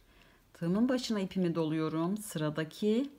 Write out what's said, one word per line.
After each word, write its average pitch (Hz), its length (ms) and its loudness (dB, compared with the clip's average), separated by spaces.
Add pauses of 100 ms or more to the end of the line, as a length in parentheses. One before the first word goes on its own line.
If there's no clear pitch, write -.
(520)
Tığımın 196 360 0
başına 254 320 0
ipimi 180 340 0
doluyorum. 160 600 0
Sıradaki 185 1040 -2